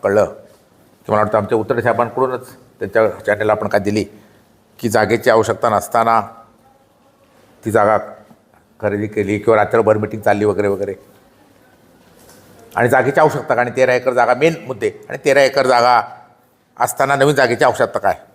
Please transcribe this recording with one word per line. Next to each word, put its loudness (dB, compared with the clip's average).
कळलं 2
की -12
मला 2
वाटतं 0
आमच्या -2
उतरे -2
साहेबांकडूनच -2
त्यांच्या 0
चॅनलला -2
आपण -4
काय 0
दिली -2
की -6
जागेची 0
आवश्यकता 2
नसताना 0
ती -4
जागा 2
खरेदी -4
केली -4
किंवा 2
रात्रभर 2
मीटिंग -6
चालली 0
वगैरे 0
वगैरे. -4
आणि 2
जागेची 2
आवश्यकता 0
आणि -2
तेरा 2
एकर -2
जागा 2
मेन 0
मुद्दे -4
आणि -10
तेरा 4
एकर 0
जागा 4
असताना -2
नवीन 2
जागेची 0
आवश्यकता 0
काय -2